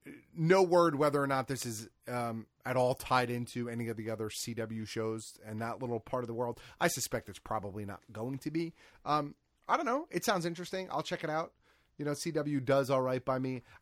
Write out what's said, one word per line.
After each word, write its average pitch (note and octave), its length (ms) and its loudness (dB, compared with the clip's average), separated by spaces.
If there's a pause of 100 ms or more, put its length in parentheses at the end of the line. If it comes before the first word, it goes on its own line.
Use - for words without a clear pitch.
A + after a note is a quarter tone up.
(340)
no E3 280 8
word E3+ 340 8
whether C#3+ 260 4
or C#3 40 2
not C3 220 2
this C3+ 180 -4
is, A2+ 220 -8 (200)
um, A#2 380 -4 (200)
at B2+ 100 0
all B2+ 180 4
tied B2+ 360 2
into A#2+ 400 -4
any A#2 180 -4
of A2+ 80 -4
the A2 140 -6
other A2 200 -4
C - 240 -8
W A2 300 -6
shows A2 600 -4
and G#2+ 160 -6
that A#2 180 -4
little A#2+ 200 -2
part B2+ 240 -4
of A2+ 40 -10
the A#2 60 -4
world. A#2+ 260 -2 (200)
I F3 80 4
suspect - 400 -4
it's G2 100 -12
probably G#2 480 -4
not G2 140 -10 (120)
going A#2+ 280 -6
to D#3 100 -6
be. E3 240 -4 (320)
Um, D3 280 0 (340)
I A3+ 80 4
don't D#4 100 2
know. C#4 240 0
It E3+ 140 -4
sounds F#3+ 200 2
interesting. F3 460 -4
I'll D3+ 120 -2
check E3+ 220 -6
it D#3 60 -2
out. D#3+ 220 -4 (440)
You D3+ 80 -6
know, D3 100 0
C E3+ 180 -4
W D3 280 0
does C3+ 300 4
all C3+ 120 4
right B2+ 220 0
by C3 140 0
me. C3 240 -4 (200)